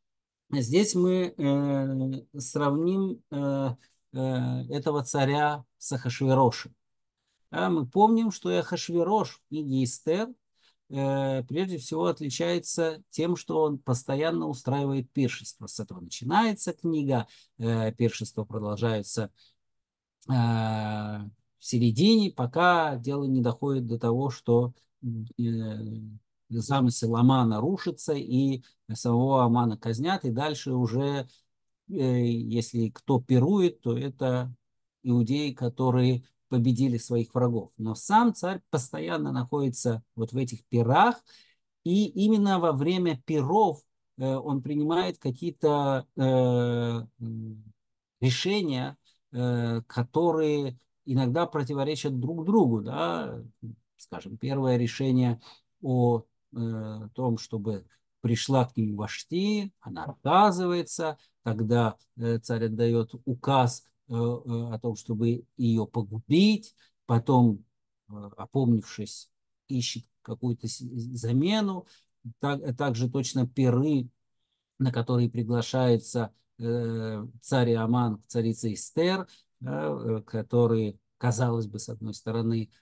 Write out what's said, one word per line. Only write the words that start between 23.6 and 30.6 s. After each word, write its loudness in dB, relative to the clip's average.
до -4
того, 0
что, 2
э, -6
замысел 2
Амана 4
рушится -2
и 0
самого 2
Амана 4
казнят, -2
и -2
дальше -4